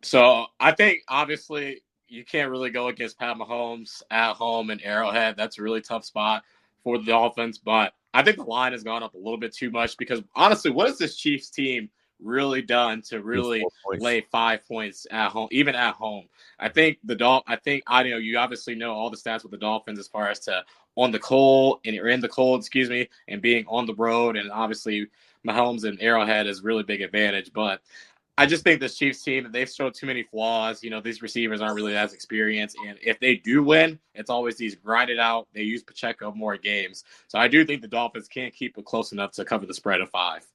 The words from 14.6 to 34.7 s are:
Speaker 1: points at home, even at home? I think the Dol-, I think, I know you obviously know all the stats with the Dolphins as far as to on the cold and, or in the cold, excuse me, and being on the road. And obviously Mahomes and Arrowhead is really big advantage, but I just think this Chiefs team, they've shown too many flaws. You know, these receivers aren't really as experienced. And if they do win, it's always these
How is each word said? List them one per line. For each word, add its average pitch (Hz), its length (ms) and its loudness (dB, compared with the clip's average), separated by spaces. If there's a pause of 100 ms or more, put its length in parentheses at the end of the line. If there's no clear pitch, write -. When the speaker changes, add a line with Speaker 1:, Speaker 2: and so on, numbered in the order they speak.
Speaker 1:
points 110 440 -10
at 110 200 -2
home, 110 220 -6
even 139 220 2
at 120 200 0
home? 104 320 -8 (320)
I 110 100 -2
think 156 360 4
the 120 100 -2
Dol-, 123 320 4
I 117 100 -2
think, 139 300 -4
I 127 160 4
know 123 160 -2
you 113 180 -4
obviously 120 380 -4
know 113 180 -6
all 110 160 -4
the 110 80 -10
stats 113 260 -8
with 98 100 -18
the 101 40 -16
Dolphins 107 420 -4
as 98 100 -16
far 104 200 -4
as 101 120 -6
to 92 240 -4 (320)
on 123 160 4
the 110 80 -2
cold 135 680 6
and, 107 120 -4
or 104 100 -2
in 127 120 2
the 117 80 -4
cold, 127 320 2
excuse 127 300 -2
me, 123 180 -2 (200)
and 101 120 -10
being 117 280 4
on 117 180 -2
the 110 80 -6
road. 117 420 2
And 104 140 -6
obviously 107 560 -4 (400)
Mahomes 117 380 2
and 104 180 -4
Arrowhead 110 440 4
is 95 160 -6
really 110 200 0
big 101 180 -4
advantage, 98 540 0
but 104 260 -2 (580)
I 143 80 8
just 160 180 0
think 160 160 6
this 131 160 -6
Chiefs 139 260 -2
team, 131 300 -4
they've 127 160 -2
shown 131 240 -6
too - 140 -12
many 123 160 -6
flaws. 113 600 -2
You 117 60 -12
know, 110 140 -8
these 113 180 -10
receivers 110 400 -4
aren't 107 160 -2
really 104 180 -4
as 104 200 -2
experienced. 107 600 -4 (100)
And 104 160 -16
if 113 180 -2
they 127 160 4
do 127 260 2
win, 156 360 4 (160)
it's 107 160 -12
always 120 260 -2
these 110 180 -8